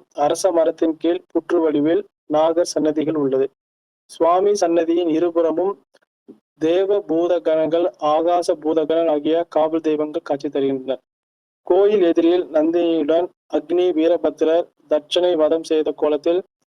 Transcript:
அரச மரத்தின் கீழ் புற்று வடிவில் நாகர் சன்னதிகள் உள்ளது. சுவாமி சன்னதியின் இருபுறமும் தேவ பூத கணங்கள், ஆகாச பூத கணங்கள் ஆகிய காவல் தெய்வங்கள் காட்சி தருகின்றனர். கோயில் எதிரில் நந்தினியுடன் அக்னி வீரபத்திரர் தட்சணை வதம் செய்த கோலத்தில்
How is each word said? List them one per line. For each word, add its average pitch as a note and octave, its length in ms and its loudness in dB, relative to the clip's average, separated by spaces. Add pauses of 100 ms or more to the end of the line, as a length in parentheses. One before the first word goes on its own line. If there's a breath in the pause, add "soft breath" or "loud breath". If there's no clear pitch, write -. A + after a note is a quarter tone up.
(140)
அரச D3+ 380 0
மரத்தின் D#3+ 440 0
கீழ் F3 300 -2
புற்று E3+ 340 -2
வடிவில் D#3 460 0 (200)
நாகர் E3 480 0
சன்னதிகள் D3+ 400 -2
உள்ளது. C3+ 360 -2 (600)
சுவாமி F#3 440 2
சன்னதியின் E3+ 540 0
இருபுறமும் E3 680 -2 (800)
தேவ F#3+ 420 0
பூத E3+ 400 0
கணங்கள், D#3+ 600 0
ஆகாச E3 520 0
பூத D#3 320 -2
கணங்கள் D#3+ 280 0
ஆகிய D#3 360 0
காவல் D#3+ 320 0
தெய்வங்கள் D3+ 420 -4
காட்சி D3 260 -4
தருகின்றனர். C3+ 540 -4 (600)
கோயில் G3+ 400 2
எதிரில் E3+ 500 2
நந்தினியுடன் E3 760 0 (240)
அக்னி E3 400 0
வீரபத்திரர் D#3+ 760 0 (220)
தட்சணை F3 480 0
வதம் D#3 280 0
செய்த D#3 320 -2
கோலத்தில் D#3 460 0 (260)